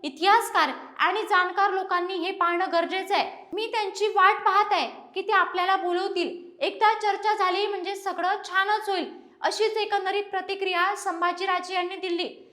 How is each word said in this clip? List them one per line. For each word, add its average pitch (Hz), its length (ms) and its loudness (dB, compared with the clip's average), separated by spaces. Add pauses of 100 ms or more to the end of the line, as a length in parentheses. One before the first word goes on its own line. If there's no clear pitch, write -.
इतिहासकार 370 680 2 (280)
आणि 381 240 2
जाणकार 370 480 2
लोकांनी 370 440 -2
हे 349 180 -2
पाहणं 349 400 0
गरजेचं 370 420 0
आहे. - 380 -2
मी 440 140 -4
त्यांची 427 400 -2
वाट 403 380 4
पाहत 415 280 4
आहे 285 160 0 (240)
की 381 80 -4
ते 403 120 -2
आपल्याला 359 440 2
बोलवतील. 359 600 -2 (220)
एकदा 427 360 2
चर्चा 415 400 0
झाली 392 320 0
म्हणजे 392 280 -4
सगळं 381 480 -2
छानच 403 460 0
होईल, 349 180 -2 (340)
अशीच 427 360 0
एकंदरीत 403 480 0
प्रतिक्रिया 381 720 -2
संभाजीराजे 359 760 -2
यांनी 359 240 -2
दिली. 339 300 -2 (260)